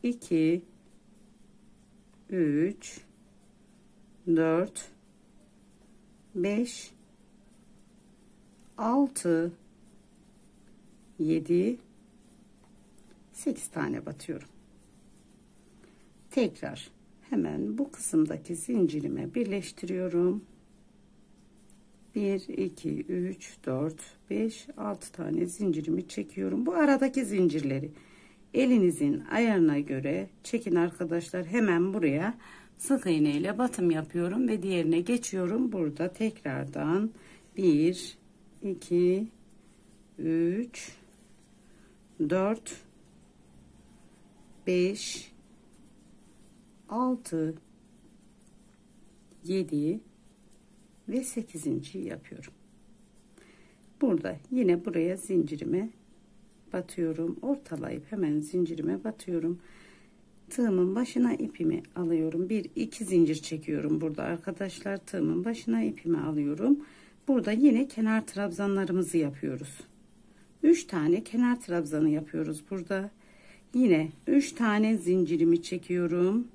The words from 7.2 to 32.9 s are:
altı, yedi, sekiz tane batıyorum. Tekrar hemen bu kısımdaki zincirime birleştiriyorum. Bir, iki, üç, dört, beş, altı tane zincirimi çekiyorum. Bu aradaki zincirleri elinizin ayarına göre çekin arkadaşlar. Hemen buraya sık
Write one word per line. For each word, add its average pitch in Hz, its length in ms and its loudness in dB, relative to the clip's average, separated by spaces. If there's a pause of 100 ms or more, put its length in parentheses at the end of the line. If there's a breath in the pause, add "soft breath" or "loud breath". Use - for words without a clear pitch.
altı, 208 760 2 (1700)
yedi, 170 580 2 (1600)
sekiz - 340 -6
tane 139 380 -6
batıyorum. - 420 -12 (1800 soft breath)
Tekrar - 600 -2 (380)
hemen 202 480 -2
bu 277 140 -4
kısımdaki 160 640 -2
zincirime 147 800 -2
birleştiriyorum. 185 1080 -2 (1700)
Bir, 196 320 0
iki, - 540 -4
üç, 180 640 -6
dört, 139 340 -2 (300)
beş, 220 380 -2 (100)
altı 208 340 -8
tane 170 340 -2
zincirimi 175 640 -2
çekiyorum. 196 580 -4
Bu 349 80 0
aradaki 269 520 2
zincirleri 151 680 0 (640 loud breath)
elinizin 180 680 4
ayarına 185 600 4
göre 147 500 -4 (140)
çekin 220 320 -2
arkadaşlar. 170 680 -2
Hemen 190 480 2
buraya 170 440 0 (400 loud breath)
sık - 280 0